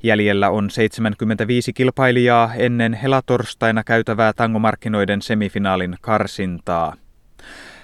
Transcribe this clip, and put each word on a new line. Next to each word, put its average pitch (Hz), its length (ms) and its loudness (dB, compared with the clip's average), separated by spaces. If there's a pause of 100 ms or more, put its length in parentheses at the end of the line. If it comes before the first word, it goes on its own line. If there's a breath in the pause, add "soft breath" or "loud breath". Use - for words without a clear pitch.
Jäljellä 104 480 2
on 101 200 0
seitsemänkymmentäviisi 110 1000 -2
kilpailijaa 123 800 2
ennen 117 400 0
helatorstaina 117 880 -2
käytävää 113 480 2
tangomarkkinoiden 107 920 0
semifinaalin 95 760 -2
karsintaa. 90 960 -2 (880 loud breath)